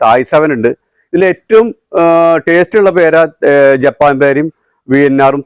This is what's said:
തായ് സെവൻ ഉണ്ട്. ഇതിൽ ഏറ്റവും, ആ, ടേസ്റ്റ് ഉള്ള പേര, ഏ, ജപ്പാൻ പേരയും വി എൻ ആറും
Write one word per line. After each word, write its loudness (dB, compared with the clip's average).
തായ് 0
സെവൻ -2
ഉണ്ട്. -2
ഇതിൽ -6
ഏറ്റവും, 0
ആ, 0
ടേസ്റ്റ് 0
ഉള്ള 0
പേര, 0
ഏ, 2
ജപ്പാൻ -2
പേരയും -2
വി 0
എൻ 0
ആറും 0